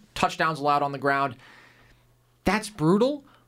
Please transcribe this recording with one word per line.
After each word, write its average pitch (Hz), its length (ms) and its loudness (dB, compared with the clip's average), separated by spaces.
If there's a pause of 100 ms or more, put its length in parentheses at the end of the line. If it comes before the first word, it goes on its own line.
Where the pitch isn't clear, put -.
(160)
touchdowns 160 440 -2
allowed 143 220 2
on 143 100 -2
the 143 60 -8
ground. 139 380 0 (1080)
That's 208 280 -2
brutal, 208 520 0 (240)